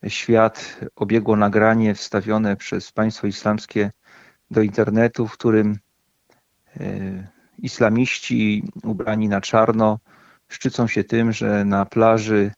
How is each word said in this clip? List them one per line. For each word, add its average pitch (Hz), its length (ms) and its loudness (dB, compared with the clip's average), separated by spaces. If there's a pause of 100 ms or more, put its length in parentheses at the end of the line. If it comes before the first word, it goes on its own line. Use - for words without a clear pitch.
świat - 720 0 (160)
obiegło 110 400 0
nagranie 107 580 2
wstawione 107 600 -2
przez - 360 -10
państwo 110 340 -2
islamskie 104 640 -2 (600)
do 110 120 2
internetu, 110 640 2
w 107 60 -10
którym, 107 460 2 (1000)
e, 95 480 -10 (300)
islamiści 113 1040 0 (180)
ubrani 107 460 -2
na 101 120 0
czarno 110 580 2 (500)
szczycą - 380 -2
się 110 180 -2
tym, 117 280 0
że 104 320 0
na 98 200 2
plaży 110 720 2